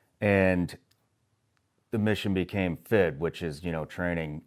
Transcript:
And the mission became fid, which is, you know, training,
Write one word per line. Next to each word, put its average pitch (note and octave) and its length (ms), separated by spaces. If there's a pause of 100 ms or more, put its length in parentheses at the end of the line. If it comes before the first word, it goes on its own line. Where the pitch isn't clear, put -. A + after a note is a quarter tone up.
(200)
And F#2+ 560 (1160)
the A2+ 60
mission G#2 360
became F#2 420
fid, E2+ 440
which E2 220
is, D#2 200
you F2 80
know, D#2+ 140
training, D#2+ 640